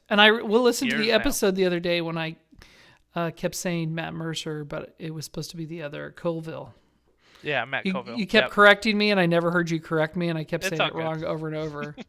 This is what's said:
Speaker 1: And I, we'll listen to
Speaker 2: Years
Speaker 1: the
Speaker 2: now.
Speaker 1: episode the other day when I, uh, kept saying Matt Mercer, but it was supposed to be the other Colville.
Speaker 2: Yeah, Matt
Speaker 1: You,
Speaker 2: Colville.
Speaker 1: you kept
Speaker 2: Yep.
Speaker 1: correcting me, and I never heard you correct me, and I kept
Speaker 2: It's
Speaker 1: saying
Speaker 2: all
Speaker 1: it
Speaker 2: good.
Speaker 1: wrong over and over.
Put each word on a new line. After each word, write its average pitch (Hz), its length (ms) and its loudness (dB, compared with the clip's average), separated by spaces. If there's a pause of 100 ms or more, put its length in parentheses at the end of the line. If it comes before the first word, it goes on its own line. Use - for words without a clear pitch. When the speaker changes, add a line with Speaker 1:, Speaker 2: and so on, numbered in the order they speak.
(100)
Speaker 1:
And 208 100 4
I, 214 100 10
we'll 226 320 2
listen 240 260 2
to - 80 0
Speaker 2:
Years 220 100 0
Speaker 1:
the 226 60 4
Speaker 2:
now. 220 60 6
Speaker 1:
episode 208 380 2
the 190 100 2
other 175 140 0
day 175 220 0
when 165 160 -6
I, 160 180 -6 (800)
uh, 170 160 -2
kept 165 240 -4
saying 165 400 -4
Matt 160 200 -6
Mercer, 160 500 -8
but 156 340 -10
it 160 160 -10
was 156 100 -10
supposed - 260 -10
to 175 60 -16
be 165 100 -8
the 165 160 -12
other 147 280 -10
Colville. 160 640 -8 (680)
Speaker 2:
Yeah, 139 220 -2
Matt 127 220 -4
Speaker 1:
You, 190 60 0
Speaker 2:
Colville. 120 260 -8
Speaker 1:
you 190 80 -4
kept 214 200 2
Speaker 2:
Yep. - 60 -8
Speaker 1:
correcting 208 460 6
me, 208 120 2
and 202 100 4
I 180 60 4
never 170 240 2
heard 170 200 2
you 160 100 -2
correct 156 360 -2
me, 170 120 -2
and 160 100 -2
I 156 60 -6
kept 165 200 -6
Speaker 2:
It's 190 60 -4
Speaker 1:
saying 160 120 -2
Speaker 2:
all 160 60 2
Speaker 1:
it - 40 -6
Speaker 2:
good. 160 60 -6
Speaker 1:
wrong 160 260 -4
over 160 240 -4
and 156 80 -6
over. 147 400 -8 (120)